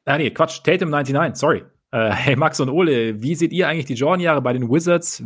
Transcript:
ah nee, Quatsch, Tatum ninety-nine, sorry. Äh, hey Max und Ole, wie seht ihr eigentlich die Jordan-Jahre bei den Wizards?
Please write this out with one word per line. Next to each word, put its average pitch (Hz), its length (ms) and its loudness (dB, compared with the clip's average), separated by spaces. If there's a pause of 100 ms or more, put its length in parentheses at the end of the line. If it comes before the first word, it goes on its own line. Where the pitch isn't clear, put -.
ah 139 120 0
nee, 143 140 -2
Quatsch, - 320 -2
Tatum 175 260 2
ninety-nine, 143 460 0
sorry. 143 280 0 (280)
Äh, 110 180 0
hey 131 260 0
Max 151 240 0
und 135 100 0
Ole, 123 520 0
wie 147 140 -2
seht 160 180 0
ihr 175 140 0
eigentlich 156 180 -4
die 131 80 -6
Jordan-Jahre 156 480 2
bei 123 100 0
den 127 180 -2
Wizards? 170 560 0